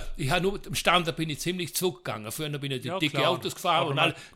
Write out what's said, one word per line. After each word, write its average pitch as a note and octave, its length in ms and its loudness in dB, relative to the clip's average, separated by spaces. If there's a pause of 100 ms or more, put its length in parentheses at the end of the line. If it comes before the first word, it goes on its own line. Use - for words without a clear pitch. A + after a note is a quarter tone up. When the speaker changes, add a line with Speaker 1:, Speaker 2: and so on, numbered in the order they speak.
(180)
Speaker 1:
ich C#3 120 0
habe F3 120 4
nur, G3 240 0
am C#3+ 80 -6
Stand, E3+ 320 4
da E3 60 0
bin D#3+ 180 -4
ich C3+ 100 -4
ziemlich F3 340 -2
zurückgegangen. A2+ 560 -2
Früher D3+ 280 -4
bin C#3 140 -4
ich B2+ 100 -4
die B2+ 60 -6
Speaker 2:
Ja, F#3+ 100 -4
Speaker 1:
dicke D3+ 200 2
Speaker 2:
klar. D3 120 4
Speaker 1:
Autos F3+ 240 -2
gefahren E3+ 280 2
Speaker 2:
Aber D#3+ 80 0
Speaker 1:
und C#3 60 0
Speaker 2:
man D#3+ 140 4
Speaker 1:
all, - 60 -6 (200)